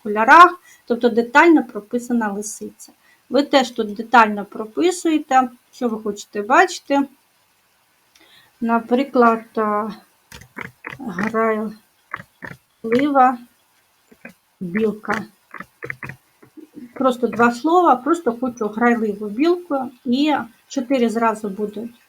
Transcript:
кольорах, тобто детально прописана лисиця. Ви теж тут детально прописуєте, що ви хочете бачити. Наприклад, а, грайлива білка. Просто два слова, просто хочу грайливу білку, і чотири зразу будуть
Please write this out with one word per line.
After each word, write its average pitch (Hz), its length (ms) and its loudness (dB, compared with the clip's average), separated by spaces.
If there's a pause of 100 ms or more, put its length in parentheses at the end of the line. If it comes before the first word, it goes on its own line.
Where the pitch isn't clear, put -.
кольорах, 285 580 6 (260)
тобто 240 220 0
детально 254 560 4
прописана 233 680 -6
лисиця. 208 600 -12 (380)
Ви 262 120 2
теж 269 280 0
тут 208 240 -6
детально 214 500 2
прописуєте, 294 1040 0 (240)
що 247 160 -4
ви 220 140 -6
хочете 208 400 -8
бачити. 277 580 2 (1600)
Наприклад, 233 840 2 (120)
а, 214 320 -2 (1080)
грайлива 226 2500 -2 (1200)
білка. 208 640 -4 (1700)
Просто 254 320 -2
два 226 240 0
слова, 320 460 2
просто 254 440 -2
хочу 240 280 -4
грайливу 214 600 -2
білку, 277 600 -2 (140)
і 277 300 0 (340)
чотири 240 420 0
зразу 220 380 -2
будуть 208 420 -8 (180)